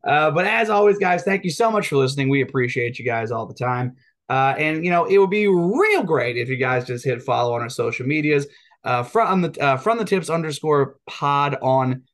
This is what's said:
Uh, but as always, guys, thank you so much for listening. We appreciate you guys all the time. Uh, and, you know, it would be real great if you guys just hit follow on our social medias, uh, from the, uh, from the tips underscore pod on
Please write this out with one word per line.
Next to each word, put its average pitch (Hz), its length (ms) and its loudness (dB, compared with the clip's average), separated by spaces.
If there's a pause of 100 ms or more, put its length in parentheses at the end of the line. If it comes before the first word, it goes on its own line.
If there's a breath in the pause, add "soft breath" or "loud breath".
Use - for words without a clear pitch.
Uh, 156 260 2
but 170 160 0
as 220 240 0
always, 208 300 4
guys, 180 240 0
thank 196 200 0
you 180 60 -2
so 226 220 0
much 208 160 -2
for 147 80 -4
listening. 135 340 0
We 139 120 2
appreciate 123 580 -2
you 131 60 -12
guys 117 260 -2
all 113 160 -6
the - 80 -16
time. 127 400 -4 (340 soft breath)
Uh, 135 300 2
and, 156 260 -2
you 180 60 0
know, 170 140 2
it 190 120 4
would 196 140 6
be 208 160 2
real 240 560 2
great 123 340 0
if 120 120 -4
you 127 80 -2
guys 127 280 0
just 123 180 -8
hit 123 200 -2
follow 120 320 0
on 117 80 -4
our 117 60 -8
social 120 360 -4
medias, 147 400 0 (380 soft breath)
uh, 123 180 0
from 185 400 0
the, 156 180 -4
uh, 135 160 2
from 226 220 0
the 220 80 -2
tips 180 240 -2
underscore 151 680 0 (100)
pod 143 560 0
on 131 400 0 (100)